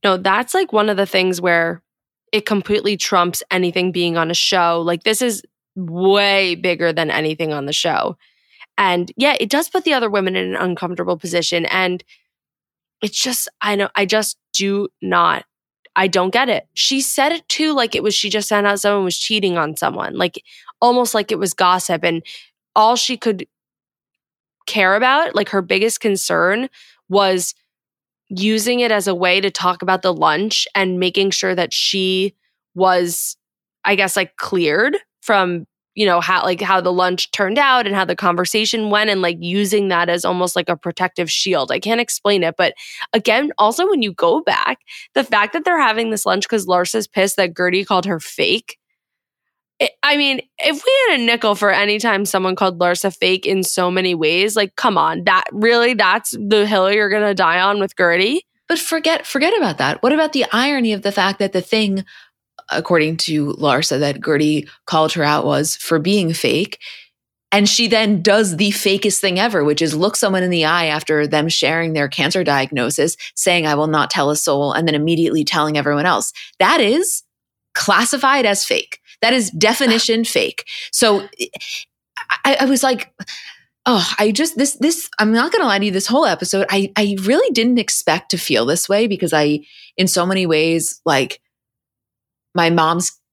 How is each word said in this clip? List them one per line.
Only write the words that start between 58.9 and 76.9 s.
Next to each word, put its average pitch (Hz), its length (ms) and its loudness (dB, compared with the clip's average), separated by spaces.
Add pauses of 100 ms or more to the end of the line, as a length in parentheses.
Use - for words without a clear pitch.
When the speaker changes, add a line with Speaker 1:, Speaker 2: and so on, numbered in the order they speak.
Speaker 2:
forget 320 320 0
about 202 220 -2
that. 139 240 0
What 254 100 4
about 311 200 0
the 262 180 0
irony 247 420 2
of 196 80 -4
the 202 100 -2
fact 196 280 0
that 196 140 -2
the 185 80 2
thing, 196 440 0 (640)
according 156 480 0
to 151 360 -2
Larsa, 147 460 0
that 143 200 -2
Guerdy 151 500 0 (160)
called 156 280 2
her 165 100 -2
out 147 220 2
was 147 300 0
for - 220 -2
being 175 360 0
fake, 156 460 -2 (720)
and 208 160 4
she 233 200 2
then 214 340 2
does 196 360 2
the 202 120 2
fakest 202 500 0
thing 185 200 -2
ever, 202 240 0
which 151 180 2
is 156 140 0
look 190 200 0
someone 190 280 0
in 180 80 0
the 165 140 0
eye 170 200 2
after 151 400 0
them 151 240 0
sharing 160 440 0
their 143 140 0
cancer 160 360 -2
diagnosis, 143 720 0 (180)
saying, 175 300 0
"I 151 80 2
will 151 140 0
not 156 240 0
tell 143 180 0
a 151 60 0
soul," 143 360 0
and 165 160 0
then 156 60 2
immediately 160 500 0
telling 151 320 0
everyone 147 300 0
else. 135 260 0 (280)
That 262 200 4
is 269 440 0 (500)